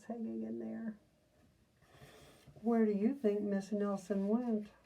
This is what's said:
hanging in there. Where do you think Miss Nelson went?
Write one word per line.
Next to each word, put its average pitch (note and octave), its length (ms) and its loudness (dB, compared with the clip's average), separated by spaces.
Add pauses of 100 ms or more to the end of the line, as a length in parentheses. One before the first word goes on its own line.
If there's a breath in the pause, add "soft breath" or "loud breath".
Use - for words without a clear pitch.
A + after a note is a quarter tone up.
hanging A3+ 360 -6
in A3+ 160 -6
there. A3+ 360 -8 (1700 loud breath)
Where A3+ 220 4
do G#3+ 60 4
you G#3 220 2
think G#3 280 0
Miss G3+ 300 -2
Nelson G3+ 560 -2
went? A3 400 0 (180)